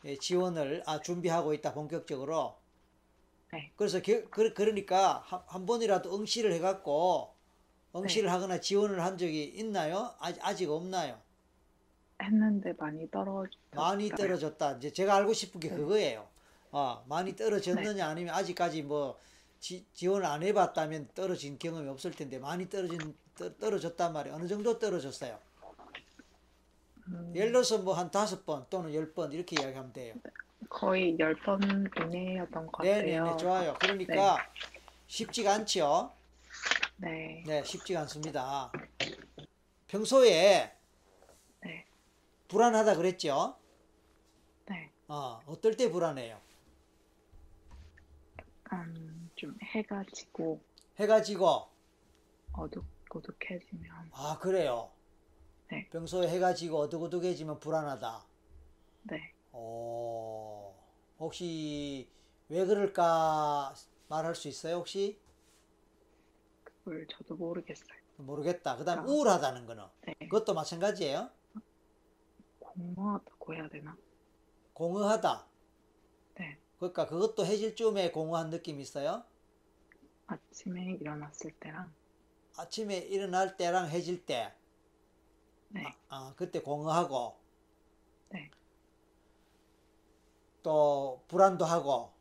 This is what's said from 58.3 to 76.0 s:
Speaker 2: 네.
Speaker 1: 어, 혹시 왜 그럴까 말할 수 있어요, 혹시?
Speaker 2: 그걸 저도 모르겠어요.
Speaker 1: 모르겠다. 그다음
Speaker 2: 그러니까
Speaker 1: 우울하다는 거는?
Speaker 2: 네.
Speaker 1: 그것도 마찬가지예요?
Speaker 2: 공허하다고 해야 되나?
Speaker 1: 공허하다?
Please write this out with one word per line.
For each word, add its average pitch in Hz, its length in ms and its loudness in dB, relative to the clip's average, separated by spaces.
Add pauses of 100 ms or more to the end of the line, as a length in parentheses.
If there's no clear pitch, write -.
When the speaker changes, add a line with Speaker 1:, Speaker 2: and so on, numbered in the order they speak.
Speaker 2:
네. - 300 -10 (180)
Speaker 1:
어, 113 1200 -8 (440)
혹시 151 920 -6 (400)
왜 175 160 2
그럴까 160 1080 4 (340)
말할 160 280 -2
수 165 120 -10
있어요, 160 300 -4
혹시? 196 420 -4 (1400)
Speaker 2:
그걸 - 440 -12
저도 - 280 -12
모르겠어요. 170 640 -8 (180)
Speaker 1:
모르겠다. 147 600 -4
그다음 165 240 -2
Speaker 2:
그러니까 254 100 -2
Speaker 1:
우울하다는 170 540 4
거는? 113 180 -14 (220)
Speaker 2:
네. 165 80 -10 (140)
Speaker 1:
그것도 208 260 2
마찬가지예요? 165 760 -2 (1300)
Speaker 2:
공허하다고 180 920 -8
해야 160 140 -8
되나? 151 300 -16 (760)
Speaker 1:
공허하다? 196 720 2 (880)